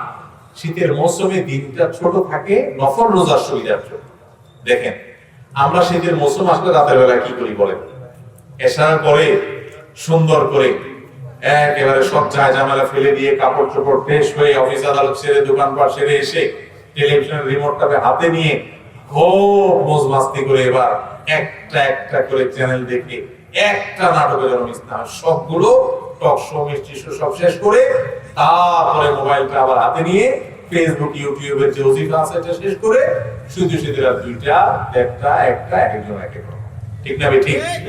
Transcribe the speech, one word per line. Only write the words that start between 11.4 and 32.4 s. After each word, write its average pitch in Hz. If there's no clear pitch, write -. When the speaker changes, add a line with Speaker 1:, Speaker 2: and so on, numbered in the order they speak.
Speaker 1:
একেবারে 139
সব 127
ঝামেলা 135
ফেলে 139
দিয়ে, 135
কাপড় 135
চোপড় 135
ফ্রেশ 147
হয়ে, 147
অফিস 131
আদালত 139
সেরে, 143
দোকানপাট 135
সেরে 143
এসে, -
টেলিভিশনের 143
রিমোটটাকে 143
হাতে 147
নিয়ে 165
খুব 185
মজমাস্তি 135
করে 135
এবার 123
একটা 151
একটা 135
করে 131
চ্যানেল 127
দেখে, -
একটা 202
নাটকে 143
যেন 123
মিস 117
না 110
হয়, 117
সবগুলো 180
টক -
শো, 147
মিষ্টি 143
শো -
সব 151
শেষ 175
করে, 240
তারপরে 147
মোবাইলটা 135
আবার -
হাতে -
নিয়ে 202
Facebook, 147
YouTube-এর 139
যে 139
ওজিফা 156
আছে, 170
এটা 170